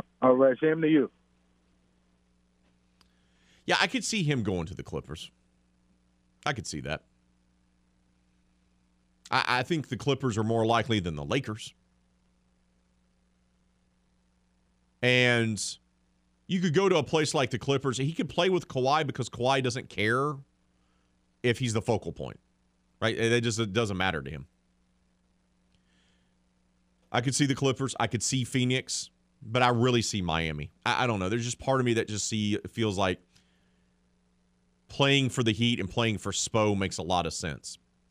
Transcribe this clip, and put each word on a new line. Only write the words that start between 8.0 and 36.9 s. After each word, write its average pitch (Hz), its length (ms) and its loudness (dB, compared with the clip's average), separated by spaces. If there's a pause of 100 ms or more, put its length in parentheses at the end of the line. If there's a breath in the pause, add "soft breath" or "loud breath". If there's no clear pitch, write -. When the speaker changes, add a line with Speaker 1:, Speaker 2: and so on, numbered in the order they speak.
Speaker 2:
I, 127 180 2
I 127 140 0
think 151 260 -4
the 120 80 -6
Clippers 131 400 -2
are 110 80 0
more 113 220 2
likely 113 340 2
than 82 160 -4
the 73 80 -8
Lakers. 110 480 -6 (3250)
And 120 640 4 (800)
you 185 140 -2
could 170 140 2
go 190 160 4
to 180 60 4
a 151 60 2
place 156 300 0
like 139 180 0
the 117 80 -4
Clippers. 135 380 0
He 135 160 -2
could 170 160 -4
play 175 220 2
with 180 180 0
Kawhi 139 380 0
because 120 240 -6
Kawhi 131 320 2
doesn't 123 260 -4
care 123 460 0 (1080)
if 120 160 2
he's 123 140 -2
the 107 100 0
focal 98 300 -2
point, 65 260 -12 (640)
right? 113 180 -2
It 117 220 2
just, 117 180 -2
it 113 140 -2
doesn't 101 240 0
matter 90 260 -2
to 67 80 -12
him. 71 160 -12 (2750)
I 117 100 2
could 123 140 0
see 147 120 4
the 135 80 2
Clippers. 135 440 0
I 117 80 0
could 110 160 -4
see 131 220 -2
Phoenix, 127 640 -2 (320)
but 117 200 0
I 123 60 6
really 120 340 4
see 104 200 -4
Miami. 80 480 -2 (160)
I, 120 180 0
I - 20 2
don't 113 120 0
know. 92 100 -2
There's 117 160 -2
just 120 140 -6
part 135 220 0
of 123 40 0
me 120 100 2
that 110 140 0
just 104 200 -6
see, 107 300 -2 (120)
feels 107 260 -2
like 92 240 0 (1700)
playing 139 420 4
for - 120 0
the 113 100 2
Heat 120 280 0
and - 100 -6
playing 113 280 0
for - 120 -8
Spo 107 480 0
makes 95 200 -4